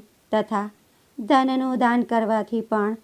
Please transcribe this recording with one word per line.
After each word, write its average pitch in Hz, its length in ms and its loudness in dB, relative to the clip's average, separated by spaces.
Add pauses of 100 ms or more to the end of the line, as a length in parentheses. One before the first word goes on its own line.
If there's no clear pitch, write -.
(320)
તથા 208 380 -2 (480)
ધનનું 262 600 2
દાન 240 260 2
કરવાથી 220 580 -2
પણ 214 420 -2